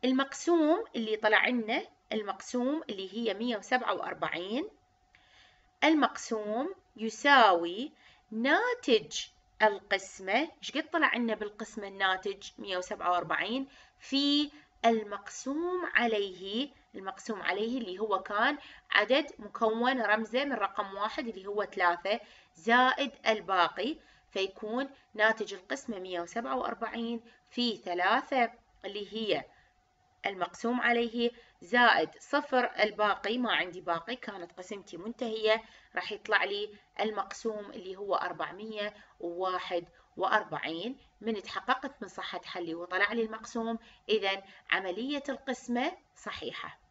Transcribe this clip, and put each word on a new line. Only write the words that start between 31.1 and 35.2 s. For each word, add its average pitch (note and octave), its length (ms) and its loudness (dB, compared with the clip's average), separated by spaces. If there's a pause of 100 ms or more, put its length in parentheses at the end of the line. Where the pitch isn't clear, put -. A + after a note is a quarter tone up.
زائد A3+ 560 4
صفر C4+ 520 0 (100)
الباقي، G#3 580 0
ما A#3 140 0
عندي F3 280 0
باقي، E3+ 360 -4
كانت F#3+ 360 -12
قسمتي F#3 440 -12
منتهية، A3 640 0 (320)